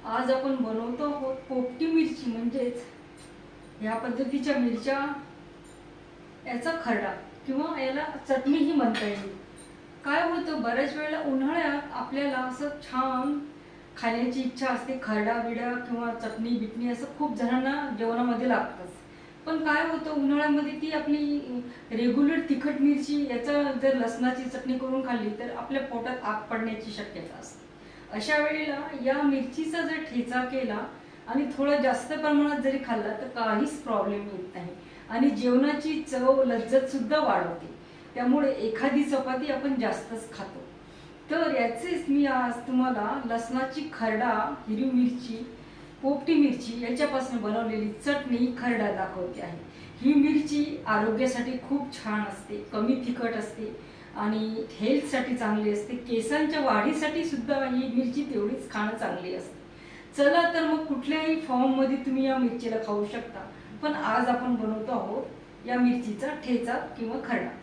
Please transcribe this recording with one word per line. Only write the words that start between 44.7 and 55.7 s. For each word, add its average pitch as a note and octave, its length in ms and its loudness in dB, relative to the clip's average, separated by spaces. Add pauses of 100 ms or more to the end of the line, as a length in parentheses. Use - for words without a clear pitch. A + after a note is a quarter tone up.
मिरची, B3 540 2 (580)
पोपटी C#4+ 320 2
मिरची B3 480 4
याच्यापासून B3+ 580 0
बनवलेली G#3+ 520 -2
चटणी, C4 540 0 (120)
खरडा A3 340 0
दाखवते F#3 480 -4
आहे. E3+ 180 -8 (420)
ही C#4 140 6
मिरची D4 720 4
आरोग्यासाठी A#3+ 680 2 (160)
खूप C#4+ 260 -2
छान G#3+ 280 -2
असते, G3+ 340 -8 (160)
कमी A3+ 220 2 (120)
तिखट A#3 280 -2
असते G#3+ 340 -6 (480)
आणि A3 540 0
हेल्थसाठी B3+ 640 2
चांगली G#3+ 360 2